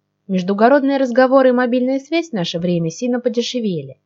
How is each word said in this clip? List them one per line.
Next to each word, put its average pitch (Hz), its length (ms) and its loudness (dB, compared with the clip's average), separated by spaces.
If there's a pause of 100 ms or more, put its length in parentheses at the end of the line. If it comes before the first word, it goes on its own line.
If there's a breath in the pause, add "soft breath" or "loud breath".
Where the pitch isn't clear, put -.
(280)
Междугородные 208 680 2
разговоры 254 520 4
и 247 40 4
мобильная 254 460 0
связь 330 320 -4
в - 20 -6
наше 170 260 -4
время 170 300 -2
сильно 240 320 -4
подешевели. 220 840 -4